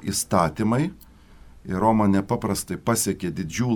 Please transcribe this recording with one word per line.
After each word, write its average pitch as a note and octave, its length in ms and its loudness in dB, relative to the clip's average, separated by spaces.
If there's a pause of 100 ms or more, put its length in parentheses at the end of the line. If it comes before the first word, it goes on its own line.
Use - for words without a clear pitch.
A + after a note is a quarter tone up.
įstatymai. G#2 840 0 (720)
Ir F#2 160 -4
Roma A2 240 4
nepaprastai G2 720 0
pasiekė G2 560 -2
didžių F#2+ 420 -2